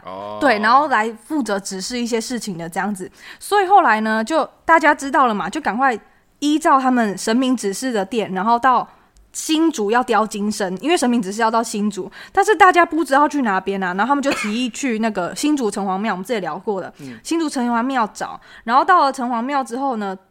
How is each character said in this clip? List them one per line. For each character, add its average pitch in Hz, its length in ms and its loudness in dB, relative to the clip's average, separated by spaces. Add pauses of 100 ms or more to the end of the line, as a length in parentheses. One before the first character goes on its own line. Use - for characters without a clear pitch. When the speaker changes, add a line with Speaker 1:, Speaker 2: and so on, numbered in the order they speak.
Speaker 1:
哦。 196 360 -12
Speaker 2:
对， 233 180 2
然 214 180 4
后 302 120 2
来 226 200 0 (160)
负 302 160 -4
责 208 160 -2
指 196 220 -8
示 240 180 -6
一 240 80 -2
些 226 140 -2
事 233 180 -6
情 202 200 -8
的 165 100 -10
这 175 100 -10
样 196 160 -2
子。 185 160 -10 (300)
所 403 240 2
以 - 20 0
后 381 160 6
来 220 200 4
呢， 220 200 0
就 262 260 0 (180)
大 330 120 6
家 311 160 6
知 277 160 -6
道 269 180 4
了 220 60 0
嘛， 180 160 -4
就 302 120 -8
赶 202 160 -2
快 254 200 0 (420)
依 294 200 0
照 302 200 4
他 262 120 2
们 220 260 0
神 226 180 -2
明 254 200 2
指 202 180 -4
示 254 200 -4
的 202 100 0
店， 196 300 -4
然 185 100 -2
后 233 160 2
到 180 280 2 (460)
新 320 380 0
竹 208 200 -2
要 240 120 2
雕 220 240 0
金 208 240 -4
身， 190 320 -4
因 285 60 -2
为 349 80 2
神 254 120 2
明 240 120 2
指 185 100 -4
示 208 80 -6
要 226 100 2
到 233 140 0
新 208 260 -2
竹， 202 220 -8 (220)
但 392 100 4
是 403 100 4
大 370 160 8
家 359 160 6
不 330 160 -2
知 269 120 -2
道 294 160 4
去 294 140 -2
哪 190 180 0
边 196 200 -4
啊， 180 120 -2
然 190 60 -4
后 220 80 2
他 277 60 2
们 285 80 -2
就 277 120 0
提 208 200 -4
议 247 180 -2
去 233 280 -4
那 226 120 0
个 190 220 -4
新 302 220 0
竹 233 160 0
城 202 160 -4
隍 185 100 -2
庙， 214 160 -2
我 180 40 -6
们 185 80 -8
之 254 80 -4
前 214 80 -2
聊 160 160 -6
过 190 240 -4
的， 131 180 -12
Speaker 1:
嗯。 127 240 -14
Speaker 2:
新 330 160 -2
竹 311 80 0
城 254 240 -4
隍 233 100 0
庙 254 260 -2
找， - 300 -10 (280)
然 226 100 0
后 294 80 6
到 339 220 4
了 269 80 0
城 254 160 -6
隍 233 120 -4
庙 269 220 -2
之 233 140 -8
后 269 180 -2
呢 196 220 -6 (140)